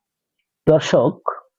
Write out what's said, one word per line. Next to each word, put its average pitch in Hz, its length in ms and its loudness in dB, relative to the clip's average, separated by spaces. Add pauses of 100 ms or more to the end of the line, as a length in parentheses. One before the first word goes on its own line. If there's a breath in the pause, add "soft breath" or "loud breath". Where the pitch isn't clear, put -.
(680)
দর্শক, 151 520 0 (380)